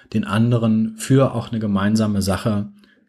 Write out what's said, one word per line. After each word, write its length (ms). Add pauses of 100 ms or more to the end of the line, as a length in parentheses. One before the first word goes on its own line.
(140)
den 120
anderen 720
für 360
auch 180
eine 80
gemeinsame 600
Sache 500 (380)